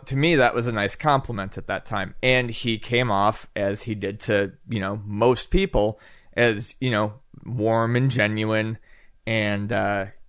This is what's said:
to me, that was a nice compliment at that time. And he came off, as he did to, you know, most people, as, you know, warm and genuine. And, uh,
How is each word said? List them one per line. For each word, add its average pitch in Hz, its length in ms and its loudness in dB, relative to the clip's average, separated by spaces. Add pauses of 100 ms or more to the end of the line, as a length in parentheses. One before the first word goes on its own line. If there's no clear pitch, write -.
to 135 100 -4
me, 160 200 4
that 123 180 6
was 120 140 0
a 120 40 -2
nice 101 240 -2
compliment 123 600 0
at - 100 -8
that - 200 -4
time. 98 340 -6
And 127 280 2
he 110 280 -2
came 120 320 0
off, 101 460 2
as 101 260 -2
he 110 140 -6
did 101 260 -6
to, 101 320 2 (160)
you 110 100 -4
know, 101 240 -4
most 110 460 2
people, 110 500 2 (340)
as, 110 460 0
you 127 120 -2
know, 107 240 0 (280)
warm 113 520 0
and 131 160 2
genuine. 110 640 0 (480)
And, 104 460 -2
uh, 101 340 -2 (240)